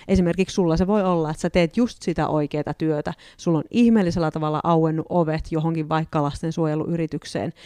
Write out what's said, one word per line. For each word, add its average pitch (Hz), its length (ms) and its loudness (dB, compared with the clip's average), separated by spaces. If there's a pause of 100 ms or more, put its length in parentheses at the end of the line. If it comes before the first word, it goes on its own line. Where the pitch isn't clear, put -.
Esimerkiksi 180 460 2
sulla 165 220 2
se 180 100 2
voi 208 160 2
olla, 170 280 0
että 156 100 -8
sä 175 100 -2
teet 170 260 2
just 240 260 -2
sitä 156 260 -2
oikeaa 147 500 -2
työtä. 151 340 -2 (240)
Sulla 165 220 0
on 147 120 -2
ihmeellisellä 190 600 4
tavalla 151 340 -2
auennut 160 440 2
ovet 156 440 0
johonkin 160 360 -2
vaikka 160 340 0
lastensuojeluyritykseen, 156 1300 -4 (140)